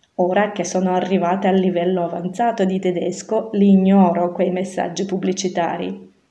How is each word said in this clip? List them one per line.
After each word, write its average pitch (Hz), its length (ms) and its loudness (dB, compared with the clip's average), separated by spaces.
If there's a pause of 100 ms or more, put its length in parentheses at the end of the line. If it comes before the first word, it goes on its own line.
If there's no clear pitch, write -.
(160)
ora 202 360 0
che 196 100 -6
sono 185 320 -2
arrivata 185 540 0
al 190 80 4
livello 180 480 0
avanzato 180 600 -2
di 185 140 0
tedesco, 180 760 -4
li 202 160 6
ignoro 185 600 4
quei 175 200 -2
messaggi 180 540 -4
pubblicitari. 185 1080 -4 (180)